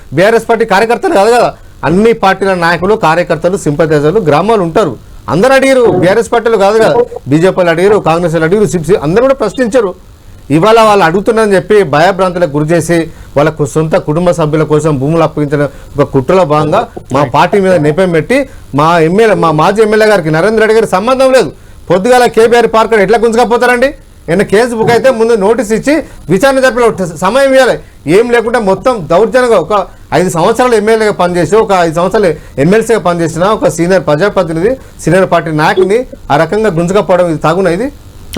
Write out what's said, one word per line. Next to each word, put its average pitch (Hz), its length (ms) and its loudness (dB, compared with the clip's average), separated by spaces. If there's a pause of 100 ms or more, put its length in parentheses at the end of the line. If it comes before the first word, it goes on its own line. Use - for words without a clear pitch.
(120)
బీఆర్ఎస్ 202 360 2
పార్టీ 226 160 0
కార్యకర్తలు 226 500 0
కాదు 202 160 2
కదా, 226 240 0 (300)
అన్ని 196 280 2
పార్టీల 190 420 0
నాయకులు, 175 400 0
కార్యకర్తలు, 175 600 -2
సింపథైజర్లు 156 640 0
గ్రామాలు 185 420 0
ఉంటారు. 170 340 -2 (320)
అందరూ 240 260 2
అడిగారు, 262 360 2
బీఆర్ఎస్ 180 420 0
పార్టీలు 226 240 0
కాదు 196 220 2
కదా, 196 160 2 (340)
బీజేపీ 165 280 2
వాళ్ళు 175 140 2
అడిగారు, 190 280 2
కాంగ్రెస్ 165 360 -2
వాళ్ళు 165 100 0
అడిగారు, 202 220 2
సిపిసి 170 300 0
అందరూ 202 260 0
కూడా 269 120 2
ప్రశ్నించారు. 220 600 -2 (560)
ఇవాళ 208 300 4
వాళ్ళు 208 240 2
అడుగుతున్నారని 208 500 0
చెప్పి 202 280 2
భయభ్రాంతులకు 175 760 0
గురి 151 120 -2
చేసి 165 400 0 (260)
వాళ్ళకు 147 300 0
సొంత 156 300 -2
కుటుంబ 175 340 -2
సభ్యుల 156 320 -2
కోసం 151 360 0
భూములు 156 240 0
అప్పగించిన 147 460 -2 (280)
ఒక 143 60 0
కుట్రలో 165 420 0
భాగంగా 151 440 -2 (240)
మా 139 120 0
పార్టీ 160 360 0
మీద 185 140 2
నెపం 160 360 0
పెట్టి 190 380 0 (260)
మా 160 240 2
ఎమ్మెల్యే, 190 360 2
మా 170 160 0
మాజీ 180 320 0
ఎమ్మెల్యే 214 260 2
గారికి 190 220 0
నరేంద్ర 185 280 0
రెడ్డి 220 160 2
గారికి 220 180 0
సంబంధం 254 400 0
లేదు. 208 200 2 (380)
పొద్దుగాల 240 360 2
కేబీఆర్ 226 400 2
పార్క్ 220 280 0
ఎట్లా 208 240 2
గుంజుకపోతారండి? 240 680 0
ఏమైనా - 580 -4
కేసు 233 300 0
బుక్ 220 160 -2
అయితే 240 200 2
ముందు 226 220 0
నోటీస్ 214 400 0
ఇచ్చి 254 300 0 (280)
విచారణ 269 300 2
జరిపే 214 560 -2
సమయం 254 380 0
ఇవ్వాలి. 240 240 2 (280)
ఏం 208 240 2
లేకుండా 233 280 0
మొత్తం 190 520 -2
దౌర్జన్యంగా 226 480 2
ఒక 185 280 -2 (280)
ఐదు 175 160 0
సంవత్సరాలు 226 440 0
ఎమ్మెల్యేగా 214 380 0
పనిచేసి, 175 440 0
ఒక 220 160 0
ఐదు 170 220 0
సంవత్సరాలు 180 680 -2
ఎమ్మెల్సీగా 214 380 2
పనిచేసిన 170 460 -2
ఒక 214 240 0
సీనియర్ 170 380 0
ప్రజాప్రతినిధి, 175 720 -2 (240)
సీనియర్ 180 320 0
పార్టీ 170 180 -2
నాయకుడిని 185 560 0 (240)
ఆ 135 60 2
రకంగా 202 340 0
గుంజుకపోవడం 175 580 0
ఇది 156 100 -4
తగునా? 170 320 0
ఇది 226 220 -4 (460)